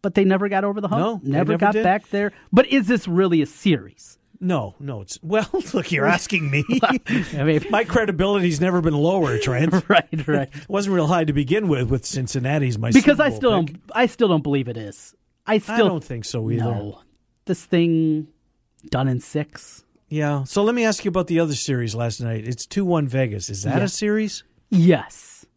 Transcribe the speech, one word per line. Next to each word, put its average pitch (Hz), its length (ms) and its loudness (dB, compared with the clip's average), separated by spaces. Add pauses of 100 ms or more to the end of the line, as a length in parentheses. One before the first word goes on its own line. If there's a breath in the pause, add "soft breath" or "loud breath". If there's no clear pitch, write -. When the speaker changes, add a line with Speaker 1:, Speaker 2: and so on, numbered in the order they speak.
Speaker 1:
But 190 120 -4
they 196 100 4
never 190 240 2
got 196 160 -2
over 202 160 -4
the 202 80 -6
hump. - 140 0
Speaker 2:
No, 214 220 -2
they 139 140 -2
Speaker 1:
Never 156 160 2
Speaker 2:
never 170 60 -2
Speaker 1:
got 202 140 4
Speaker 2:
did. 220 100 0
Speaker 1:
back 196 260 0
there. 202 220 -2 (220 soft breath)
But 262 140 6
is 254 200 2
this 226 180 0
really 175 360 2
a 139 40 0
series? - 720 -2 (220)
Speaker 2:
No, 147 400 -2
no. 135 220 -10
It's, - 200 -14
well, 208 300 0
<laughs> - 220 -4
look, 208 180 -2
you're 143 140 0
asking 165 440 0
me. 143 140 0 (100)
Speaker 1:
<laughs> 262 100 2
I 214 600 -2
mean 151 260 2
Speaker 2:
My 220 140 2
credibility's 190 760 0
never 180 180 2
been 160 140 0
lower, 147 440 0
Trent. 139 360 0
Speaker 1:
<laughs> 180 160 0
Right, 185 180 4 (180)
right. 143 260 0
Speaker 2:
<laughs> - 40 -20
It 147 140 -16
wasn't 196 260 0
real 160 120 2
high 165 180 2
to 151 80 0
begin 151 340 0
with, 123 220 0
with 127 160 -2
Cincinnati's 131 720 -2
my 117 140 -2
Speaker 1:
Because 277 260 6
Speaker 2:
Super 302 60 2
Speaker 1:
I 285 60 2
Speaker 2:
Bowl 226 80 -4
Speaker 1:
still 214 280 2
Speaker 2:
pick. - 80 -10
Speaker 1:
don't, - 200 -20
I 247 120 2
still 220 240 0
don't 156 140 2
believe 139 260 -2
it 113 80 -10
is. - 360 -14 (320)
I 214 120 2
still 214 160 -4
Speaker 2:
I 226 160 4
don't 165 140 -4
think 117 200 -10
so 113 260 -6
either. 113 140 -2
Speaker 1:
No. 104 360 -6 (440)
This - 220 -4
thing 160 640 0 (640)
done 131 200 0
in 127 100 -2
six. - 640 -10 (240)
Speaker 2:
Yeah. 147 380 -2
So 202 180 0
let 233 120 2
me 240 100 0
ask 214 180 0
you 202 60 -2
about 180 180 -2
the 165 140 2
other 156 140 0
series 120 380 -2
last 117 280 -4
night. 113 260 -6
It's 120 180 -8
two 202 200 -4
one 165 200 2
Vegas. 117 440 -4
Is 98 140 -8
that 139 160 0
Speaker 1:
Yeah. 196 40 2
Speaker 2:
a 196 60 0
series? 214 560 -4 (240)
Speaker 1:
Yes. - 760 2 (120)